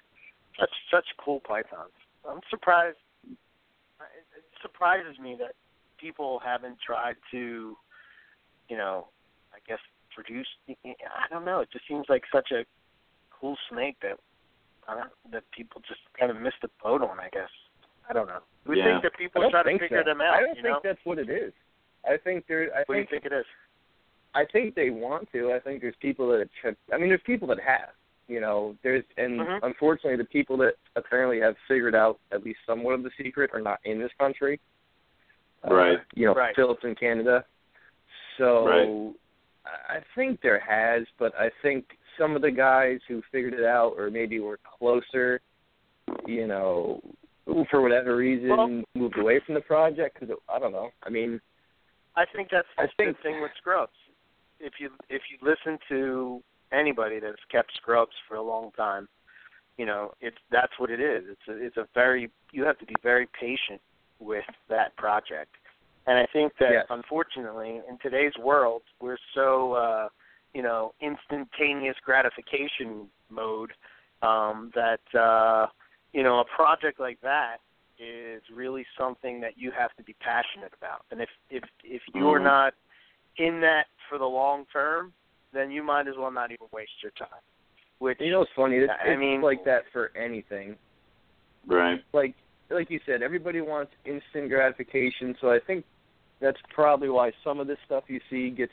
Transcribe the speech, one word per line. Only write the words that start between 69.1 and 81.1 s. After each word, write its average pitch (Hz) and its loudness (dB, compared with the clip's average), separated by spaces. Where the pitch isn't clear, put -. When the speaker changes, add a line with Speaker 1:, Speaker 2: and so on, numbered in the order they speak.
Speaker 1:
so, 131 2
uh, 113 0
you 135 -6
know, 113 -2
instantaneous 143 -4
gratification 127 -2
mode, 110 -8
um, 110 0
that, 117 0
uh, 113 6
you 139 0
know, 123 6
a 117 2
project 156 2
like 127 -6
that 131 -2
is 117 -14
really 127 -8
something 127 -6
that 113 -8
you 127 -8
have 120 -2
to 117 -20
be 107 -20
passionate 120 -4
about. - -12